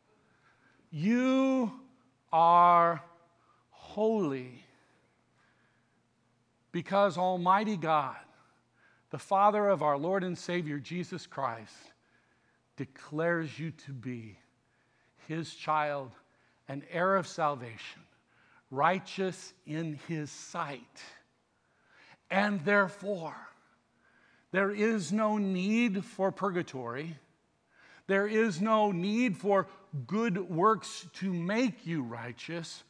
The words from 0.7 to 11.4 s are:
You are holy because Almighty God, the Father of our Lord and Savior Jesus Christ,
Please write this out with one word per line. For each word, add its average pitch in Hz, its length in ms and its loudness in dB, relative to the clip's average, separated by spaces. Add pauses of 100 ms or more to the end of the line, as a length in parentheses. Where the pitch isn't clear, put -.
You 254 800 2 (600)
are 170 720 6 (680)
holy 147 920 -2 (2000)
because 190 440 2
Almighty 185 600 2
God, 156 400 0 (960)
the 143 80 -8
Father 202 480 4
of 180 160 4
our 147 140 2
Lord 180 280 0
and 180 120 -4
Savior 151 420 -4
Jesus 165 480 -8
Christ, 113 480 -6 (1000)